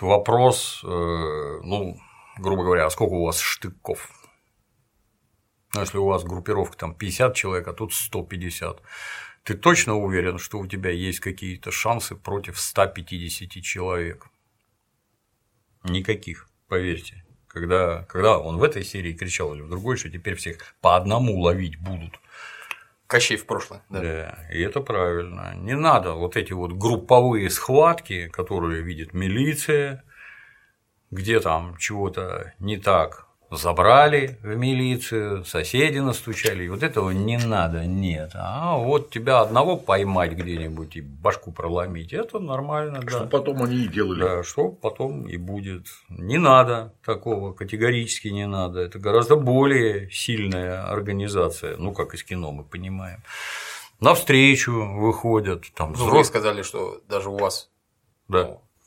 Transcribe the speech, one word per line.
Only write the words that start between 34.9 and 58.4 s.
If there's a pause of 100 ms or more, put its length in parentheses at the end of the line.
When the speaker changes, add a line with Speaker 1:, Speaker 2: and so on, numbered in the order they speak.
Speaker 1:
соседи
настучали,
и
вот
этого
не
надо,
нет.
А
вот
тебя
одного
поймать
где-нибудь
и
башку
проломить,
это
нормально,
Speaker 3:
Что
Speaker 1:
да.
Speaker 3:
потом
они
и
делали.
Speaker 1:
Да,
что
потом
и
будет. (200)
Не
надо (100)
такого,
категорически
не
надо.
Это
гораздо
более
сильная
организация,
ну,
как
из
кино
мы
понимаем. (800)
Навстречу (240)
выходят, (100)
там,
Speaker 2:
Ну,
вы
Speaker 1:
взрослые.
Speaker 2:
сказали,
что
даже
у
вас, (600)
Speaker 1:
Да.